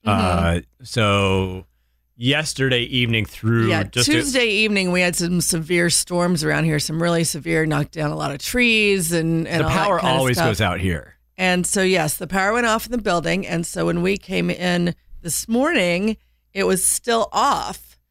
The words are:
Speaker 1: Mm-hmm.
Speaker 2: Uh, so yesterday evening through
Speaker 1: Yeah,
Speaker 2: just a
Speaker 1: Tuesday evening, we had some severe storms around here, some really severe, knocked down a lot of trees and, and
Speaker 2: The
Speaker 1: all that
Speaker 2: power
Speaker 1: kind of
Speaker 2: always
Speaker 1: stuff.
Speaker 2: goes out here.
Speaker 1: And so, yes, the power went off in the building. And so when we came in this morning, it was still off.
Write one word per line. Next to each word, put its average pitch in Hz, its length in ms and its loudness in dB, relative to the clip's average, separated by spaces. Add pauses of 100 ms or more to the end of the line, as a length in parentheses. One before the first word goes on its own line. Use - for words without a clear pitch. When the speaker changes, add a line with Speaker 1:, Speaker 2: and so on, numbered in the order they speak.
Speaker 1:
Mm-hmm. 87 540 2
Speaker 2:
Uh, - 20 -2 (240)
so 95 800 0 (500)
yesterday 135 640 0
evening 117 440 0
through 113 420 0
Speaker 1:
Yeah, - 160 2
Speaker 2:
just - 240 0
a 294 40 2
Speaker 1:
Tuesday 277 360 2
evening, 202 420 0
we 180 120 2
had 180 120 2
some 175 260 0
severe 170 500 0
storms 175 520 0
around 151 220 0
here, 151 160 2
some 160 200 -4
really 170 240 2
severe, 160 420 -2
knocked 147 260 -2
down 151 180 -4
a 156 60 -6
lot 151 160 -4
of - 60 -10
trees 208 720 2
and, 165 340 0
and 160 140 0
Speaker 2:
The 151 40 2
Speaker 1:
all - 60 2
that 131 140 0
Speaker 2:
power 185 160 2
Speaker 1:
kind - 140 2
of 131 40 2
Speaker 2:
always 127 180 2
Speaker 1:
stuff. - 120 2
Speaker 2:
goes 104 120 0
out 90 200 0
here. 85 340 -4 (220)
Speaker 1:
And 180 280 0
so, 196 180 0
yes, 180 340 0
the 175 100 -10
power 190 280 -2
went 240 120 0
off 226 200 0
in 226 60 -8
the 247 60 -2
building. 180 480 -2
And 170 200 -4
so 170 200 -4
when 170 160 -2
we 196 140 0
came 180 340 -4
in 175 440 -2 (260)
this - 260 -6
morning, 220 680 0 (380)
it 196 100 0
was 185 200 2
still - 480 0
off. 220 540 -2 (240)